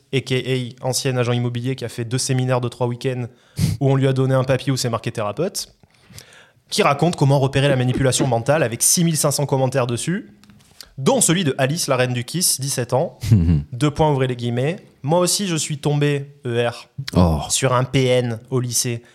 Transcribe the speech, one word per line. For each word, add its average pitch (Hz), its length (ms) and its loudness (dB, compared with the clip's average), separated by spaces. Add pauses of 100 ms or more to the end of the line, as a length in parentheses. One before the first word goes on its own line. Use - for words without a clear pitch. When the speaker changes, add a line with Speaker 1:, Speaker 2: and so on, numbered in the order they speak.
(140)
Speaker 1:
A 135 80 0
K - 100 -6
A 127 560 -4
ancienne 127 300 -2
agent 123 160 0
immobilier 120 420 -2
qui 131 80 -10
a 117 60 -8
fait 120 160 -6
deux 120 120 -4
séminaires 127 440 0
de 120 80 -4
trois 123 180 -4
week-ends 123 380 -4 (560)
où 135 100 4
on 139 40 4
lui 135 120 2
a 135 60 2
donné 131 200 2
un 127 120 2
papier 135 260 0
où 131 60 0
c'est 120 120 -2
marqué 113 220 -4
thérapeute, 113 640 -6 (960)
qui - 140 0
raconte 160 340 2
comment 143 200 4
repérer 135 300 2
la 139 80 4
manipulation 127 520 2
mentale 127 360 2
avec 117 180 -2
six - 220 2
mille 165 140 2
cinq 147 140 0
cents 143 140 0
commentaires 131 420 0
dessus, 160 500 -6 (600)
dont 208 220 2
celui 185 240 2
de 139 140 2
Alice, 139 300 0
la 135 100 0
reine 127 160 0
du 120 100 -2
kiss, - 380 -2
dix-sept 131 320 -4
ans. 147 240 -2 (280)
Speaker 2:
<laughs> 80 280 2
Speaker 1:
Deux 139 180 0
points, 151 180 2
ouvrez 131 180 0
les 127 100 -4
guillemets. « 123 480 -4 (180)
Moi 156 140 2
aussi, 180 300 0
je 170 80 -2
suis 151 240 -4
tombée, 147 560 0 (100)
E 117 240 0
R, - 180 -14 (280)
Speaker 2:
Oh. 82 240 4 (100)
Speaker 1:
sur 131 240 0
un 127 120 2
P 131 200 2
N 123 340 2 (120)
au 131 80 0
lycée. 120 420 -4 (140)